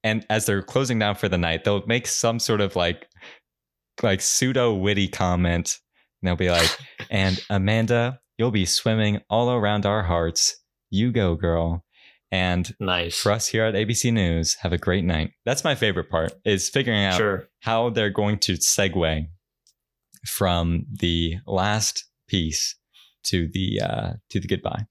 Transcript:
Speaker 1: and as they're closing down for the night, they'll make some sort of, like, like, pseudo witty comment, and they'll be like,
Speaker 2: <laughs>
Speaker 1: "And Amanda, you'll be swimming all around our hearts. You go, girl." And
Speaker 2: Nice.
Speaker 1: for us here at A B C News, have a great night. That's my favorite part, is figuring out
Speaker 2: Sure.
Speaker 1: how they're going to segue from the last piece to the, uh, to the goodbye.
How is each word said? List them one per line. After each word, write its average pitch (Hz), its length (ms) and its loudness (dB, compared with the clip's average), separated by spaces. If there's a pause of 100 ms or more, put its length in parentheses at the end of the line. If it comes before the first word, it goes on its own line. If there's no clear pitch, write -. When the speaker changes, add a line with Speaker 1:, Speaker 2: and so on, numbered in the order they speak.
Speaker 1:
and 110 260 0
as 107 160 2
they're 101 160 2
closing 131 380 0
down 104 160 2
for 104 140 -2
the 95 80 2
night, 82 260 0
they'll 101 240 0
make 120 200 0
some 117 320 0
sort 110 200 0
of, 101 160 0
like, 87 320 -2 (960)
like, 98 160 2
pseudo 127 540 2
witty 98 340 2
comment, 87 720 0 (440)
and 92 60 -2
they'll 90 80 2
be 90 140 0
like, 82 280 2 (140)
Speaker 2:
<laughs> - 180 -18
Speaker 1:
"And 95 300 0 (100)
Amanda, 113 720 0 (180)
you'll 120 140 2
be 95 140 2
swimming 107 640 0
all 120 200 2
around 104 360 0
our 104 180 2
hearts. 85 540 0 (320)
You 113 240 2
go, 95 220 2
girl." 85 500 0 (480)
And 90 480 0
Speaker 2:
Nice. 87 400 -2
Speaker 1:
for 104 100 2
us 113 160 0
here 110 160 0
at 110 140 0
A 107 80 0
B 117 80 -2
C 120 180 0
News, 85 440 2
have 85 180 -2
a 85 40 0
great 90 280 0
night. 80 260 0 (140)
That's 131 180 0
my 147 120 0
favorite 92 340 -2
part, 80 240 0 (100)
is 101 260 0
figuring 110 360 0
out 92 100 2
Speaker 2:
Sure. 101 320 0 (140)
Speaker 1:
how 113 300 0
they're 107 180 0
going 104 300 -2
to - 160 -2
segue 82 720 0 (1000)
from 87 640 0
the 85 460 -2 (100)
last 104 560 -2 (240)
piece 80 480 -2 (520)
to 87 260 0
the, 69 280 -2
uh, - 320 -4 (180)
to 95 100 -2
the 95 80 -10
goodbye. - 420 -4